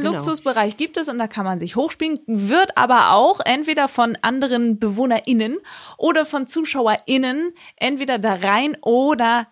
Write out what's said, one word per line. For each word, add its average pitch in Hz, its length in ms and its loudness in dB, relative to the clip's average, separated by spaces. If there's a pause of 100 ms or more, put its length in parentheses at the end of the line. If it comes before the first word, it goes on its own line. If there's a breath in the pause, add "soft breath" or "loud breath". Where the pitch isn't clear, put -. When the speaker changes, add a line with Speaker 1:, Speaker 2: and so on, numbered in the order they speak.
Speaker 1:
genau. 302 120 0
Speaker 2:
Luxusbereich 226 640 -2
gibt 320 200 -4
es 311 120 -4
und 247 80 -6
da 226 100 -2
kann 214 180 -6
man 185 140 -4
sich 170 160 -8
hochspielen, 311 520 -2
wird 226 500 0
aber 247 360 4
auch 277 300 4
entweder 294 440 0
von 233 340 0
anderen 240 580 0
BewohnerInnen 226 760 0 (400 loud breath)
oder 320 280 2
von 285 220 -6
ZuschauerInnen 269 1040 -2 (240 loud breath)
entweder 262 420 -2
da 202 160 0
rein 202 460 0
oder 240 720 2